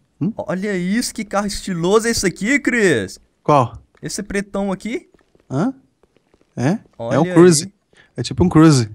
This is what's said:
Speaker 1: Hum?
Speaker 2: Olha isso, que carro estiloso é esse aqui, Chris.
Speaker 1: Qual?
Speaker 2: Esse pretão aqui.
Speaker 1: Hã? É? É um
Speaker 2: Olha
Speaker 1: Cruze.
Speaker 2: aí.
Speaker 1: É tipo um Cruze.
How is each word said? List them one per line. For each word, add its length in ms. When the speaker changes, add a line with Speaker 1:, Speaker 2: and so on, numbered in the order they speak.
Speaker 1:
Hum? 180
Speaker 2:
Olha 380
isso, 380
que 100
carro 220
estiloso 600
é 20
esse 160
aqui, 320
Chris. 640
Speaker 1:
Qual? 340
Speaker 2:
Esse 220
pretão 480
aqui. 360
Speaker 1:
Hã? 240
É? 140
É 80
um 240
Speaker 2:
Olha 120
Speaker 1:
Cruze. 320
Speaker 2:
aí. 60
Speaker 1:
É 80
tipo 180
um 60
Cruze. 460